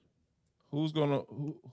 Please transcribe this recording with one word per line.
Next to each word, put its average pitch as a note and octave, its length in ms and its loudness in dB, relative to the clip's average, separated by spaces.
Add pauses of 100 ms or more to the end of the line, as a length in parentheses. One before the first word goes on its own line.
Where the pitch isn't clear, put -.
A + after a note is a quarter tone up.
(720)
Who's D#3 200 0
gonna, D3 280 2 (100)
who, C#3+ 260 -6 (180)